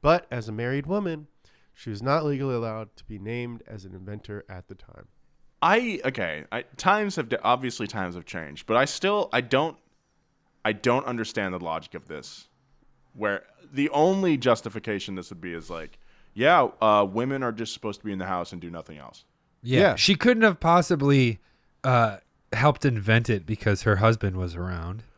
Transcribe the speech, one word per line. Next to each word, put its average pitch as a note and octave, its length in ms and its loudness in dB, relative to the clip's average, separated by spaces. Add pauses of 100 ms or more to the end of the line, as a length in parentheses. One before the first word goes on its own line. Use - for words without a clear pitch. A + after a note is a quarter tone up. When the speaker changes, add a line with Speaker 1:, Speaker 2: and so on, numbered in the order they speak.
Speaker 1:
But E3+ 300 2
as A2+ 180 -8
a A2 40 -8
married B2+ 340 -4
woman, E3+ 400 -4 (460)
she - 180 -14
was G#2 120 -8
not C#3+ 220 0
legally C#3 300 -2
allowed A2 420 -6
to - 80 -20
be G#2+ 140 -14
named A#2 480 -10
as G2+ 180 -16
an F#2+ 100 -18
inventor G#2 540 -14
at F2+ 200 -16
the - 80 -16
time. - 320 -20 (560)
Speaker 2:
I, G#3+ 400 2
okay, E2+ 480 -4
I, A#2 100 -6 (140)
times G3+ 400 0
have B2 140 -6
de-, A#2+ 120 -2
obviously B2 440 0
times F#2 300 -6
have E2+ 100 -14
changed, D2+ 400 -12
but A2 100 2
I C3 80 6
still, G3 480 -2
I B2 80 2
don't, C3 380 0 (840)
I A2 100 0
don't B2 340 0
understand A2 480 -4
the F2+ 40 -6
logic E2 360 -6
of E2 120 -14
this, - 420 -16 (640)
where G2+ 300 -4 (280)
the C#3 160 0
only F3 480 4
justification A2 760 -2
this F2+ 160 -12
would F2 100 -16
be E2+ 140 -10
is E2 160 -12
like, E2 280 -14 (360)
yeah, C#3 340 4 (140)
uh, G#2 280 6
women C3 320 -2
are B2+ 80 -2
just A2+ 220 -8
supposed G#2 280 -8
to - 60 -20
be G#2 60 -6
in F#2+ 60 -6
the F2+ 80 -6
house F2+ 260 -4
and F2+ 80 -12
do E2+ 100 -12
nothing D#2+ 280 -14
else. - 260 -20 (380)
Speaker 3:
Yeah. B2+ 180 2
Speaker 1:
Yeah. F#3 160 6
Speaker 3:
She F#3+ 200 2
couldn't A3+ 260 4
have G#3 180 4
possibly, C#3+ 760 4 (440)
uh, A#2 360 4 (340)
helped C3+ 320 2
invent A2+ 460 2
it F#2+ 160 0
because G#2 360 0
her G#2 140 4
husband G#2 400 2
was F2+ 200 -4
around. F2+ 480 -8 (140)